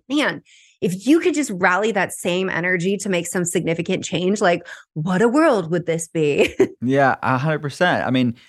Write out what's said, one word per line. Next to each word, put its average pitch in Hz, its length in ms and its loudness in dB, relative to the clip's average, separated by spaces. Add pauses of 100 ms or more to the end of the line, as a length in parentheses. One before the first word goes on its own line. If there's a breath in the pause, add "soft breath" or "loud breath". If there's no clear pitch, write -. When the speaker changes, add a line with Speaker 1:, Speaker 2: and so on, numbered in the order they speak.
Speaker 1:
man, 247 320 -2 (400 soft breath)
if 190 260 -2
you 320 120 6
could 330 140 0
just 285 220 -2
rally 190 380 2
that 185 200 -2
same 185 360 -2
energy 180 480 -2
to 196 120 -6
make 175 160 0
some 180 200 -4
significant 170 580 -2
change, 185 380 -2
like, 175 260 2 (260 loud breath)
what 185 280 -2
a 233 60 6
world 233 440 2
would 170 140 -2
this 165 220 -4
be? 151 520 0
<laughs> - 60 4 (160)
Speaker 2:
Yeah, 131 420 2
a 127 160 2
hundred 151 240 -2
percent. 143 420 0
I 110 60 -2
mean, 123 240 2 (140)